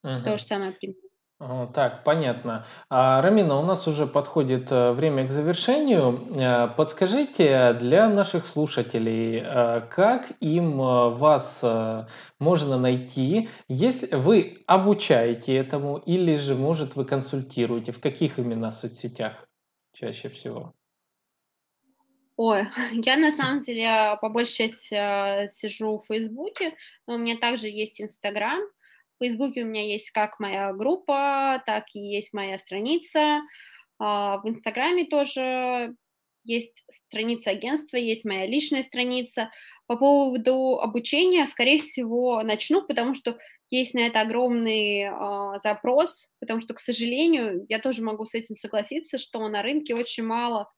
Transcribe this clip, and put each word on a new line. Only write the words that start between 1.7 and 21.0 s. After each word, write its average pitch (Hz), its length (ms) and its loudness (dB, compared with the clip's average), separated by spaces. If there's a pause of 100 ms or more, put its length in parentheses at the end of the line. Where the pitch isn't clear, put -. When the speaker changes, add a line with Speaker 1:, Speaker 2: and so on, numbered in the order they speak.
Speaker 1:
понятно. 120 640 0 (240)
А, 131 320 6
Рамина, 180 380 6
у 156 60 0
нас 180 220 0
уже 151 180 0
подходит, 131 680 0
э, 123 200 4
время 135 360 0
к 135 40 -4
завершению. 170 1040 2
Э, 123 400 4
подскажите 156 960 4
для 139 340 6
наших 196 380 2
слушателей, 113 1000 -2
э, 117 460 2
как 240 500 2
им, 160 400 0
э, 123 300 4
вас, 131 520 2
э, 113 440 0 (320)
можно 147 400 2
найти? 131 720 0 (180)
Если 190 480 0
вы 175 500 2
обучаете 135 920 4
этому 143 420 -2
или 170 380 2
же, 139 200 0
может, 147 400 -2
вы 135 80 -2
консультируете? 123 880 -4
В - 80 -14
каких 147 380 -2
именно 113 340 -4
соцсетях - 720 -10 (480)
чаще 113 360 -12
всего? 117 440 -14 (1600)